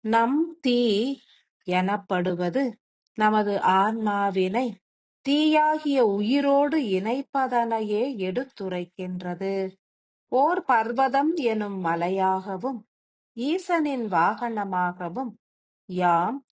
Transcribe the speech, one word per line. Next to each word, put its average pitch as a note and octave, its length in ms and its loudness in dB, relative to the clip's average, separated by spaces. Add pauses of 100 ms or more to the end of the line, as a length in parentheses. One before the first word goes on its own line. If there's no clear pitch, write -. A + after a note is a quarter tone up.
நம் A#3 380 2 (200)
தீ B3 200 2 (840)
எனப்படுவது F3+ 960 -2 (520)
நமது G#3+ 380 2 (200)
ஆன்மாவினை G3+ 920 0 (580)
தீயாகிய D4+ 720 2 (100)
உயிரோடு C#4 680 2 (140)
இணைப்பதனையே A3+ 1120 -2 (120)
எடுத்துரைக்கின்றது. F#3 1400 -6 (760)
ஓர் D4+ 340 2
பர்வதம் B3+ 680 2 (120)
எனும் G#3 400 -2
மலையாகவும் F#3+ 960 -2 (580)
ஈசனின் D4 680 -2
வாகனமாகவும் F#3+ 1200 -2 (580)
யாம் F3+ 480 2 (160)